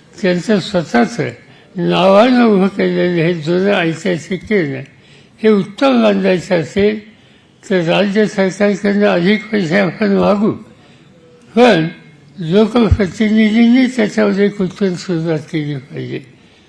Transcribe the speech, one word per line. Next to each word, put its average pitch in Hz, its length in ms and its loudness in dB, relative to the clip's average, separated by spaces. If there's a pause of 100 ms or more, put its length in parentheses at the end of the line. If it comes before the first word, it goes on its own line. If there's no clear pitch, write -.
(220)
त्यांचं 180 380 0
स्वतःचं 170 680 -2 (480)
नावानं 196 680 4
उभं 202 220 4
केलेलं 180 560 0
हे 175 120 0
जुनं 175 380 -2
ऐतिहासिक 175 720 -4
केंद्र 147 360 -2 (600)
हे 220 60 2
उत्तम 233 540 0
बांधायचं 190 580 0
असेल 208 560 -2 (560)
तर 185 120 2
राज्य 190 440 0
सरकारकडनं 202 800 0
अधिक 196 460 0
पैसे 190 260 0
आपण 202 380 0
मागू, 190 340 2 (1040)
पण 202 340 4 (500)
लोकप्रतिनिधींनी 214 1500 2
त्याच्यामध्ये 202 640 0
कुठून 190 460 -4
सुरुवात 165 440 -4
केली 147 380 -6
पाहिजे. 131 440 -10 (480)